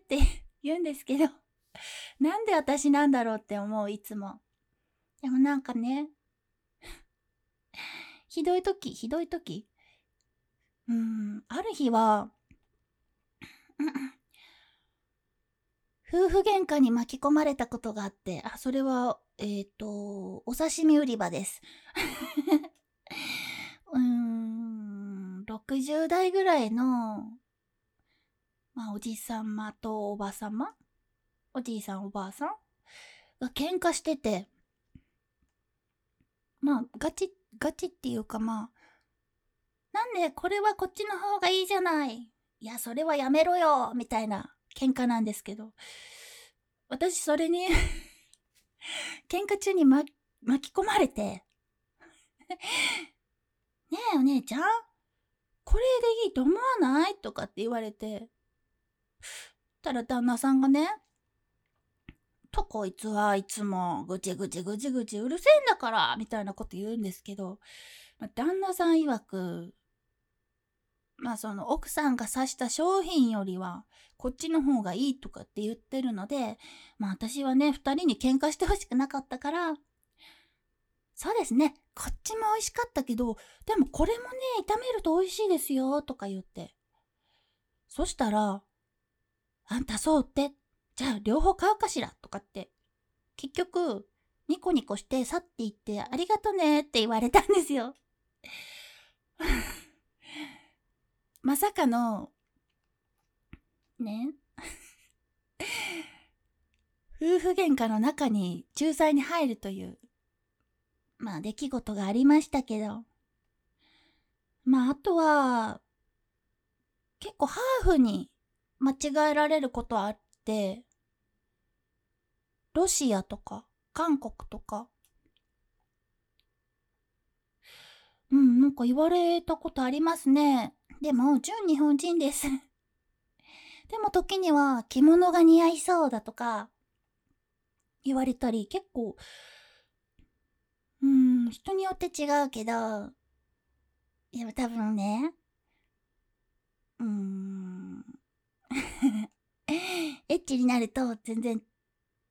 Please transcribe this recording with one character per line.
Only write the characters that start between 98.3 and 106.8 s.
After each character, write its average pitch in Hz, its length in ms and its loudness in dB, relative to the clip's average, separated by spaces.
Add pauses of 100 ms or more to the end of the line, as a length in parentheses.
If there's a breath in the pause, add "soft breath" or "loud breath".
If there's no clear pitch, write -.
<laughs> - 540 -2 (1500 loud breath)
ま 269 160 2
さ 403 160 0
か 339 120 2
の、 233 460 -2 (1700)
ね。 233 340 -6 (240)
<laughs> - 2750 -14